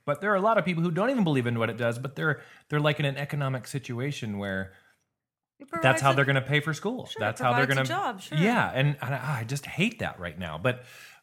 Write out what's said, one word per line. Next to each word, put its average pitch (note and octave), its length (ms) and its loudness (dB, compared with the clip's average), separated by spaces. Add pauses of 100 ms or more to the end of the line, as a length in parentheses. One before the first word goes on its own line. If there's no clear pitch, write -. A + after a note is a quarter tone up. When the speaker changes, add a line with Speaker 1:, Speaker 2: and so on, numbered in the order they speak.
Speaker 1:
But D3 160 -2
there G#3 100 0
are G3+ 40 4
a F#3 60 2
lot A3 160 4
of G3 80 2
people E3+ 180 0
who F3 80 2
don't G3 180 2
even B3+ 140 2
believe C3+ 240 4
in A#2+ 100 0
what A2+ 120 2
it A2 80 -6
does, A#2 200 0
but - 180 -10
they're, D#3+ 260 0 (280)
they're, D3+ 100 2
like, D3 200 2
in D3+ 60 2
an C#3 120 -2
economic C#3 500 -4
situation B2 720 -6
where F#2+ 340 -4 (840)
Speaker 2:
It - 80 -18 (140)
Speaker 1:
that's C3 200 6
how C#3 80 6
Speaker 2:
provides C3 40 4
a - 20 4
Speaker 1:
they're C#3 100 4
gonna C3+ 160 2
pay C#3 180 0
for D#3 140 -2
school. G#3+ 320 -6
Speaker 2:
Sure, - 160 -12
it G#2+ 40 0
Speaker 1:
That's A2 140 -2
how B2 140 2
they're B2 140 4
Speaker 2:
provides C3+ 220 2
a E3 40 -2
Speaker 1:
gonna G4 100 -2 (100)
Speaker 2:
job, F#2+ 80 -12
sure. - 160 -6
Speaker 1:
Yeah, F3 360 2
and C#3 280 2
I, C3 380 -4
I A#2 40 -4
just C#3 240 -6
hate A3+ 320 -2
that F2 200 -6
right E2+ 180 -8
now. D#2+ 200 -6
But, A#2 260 0 (400)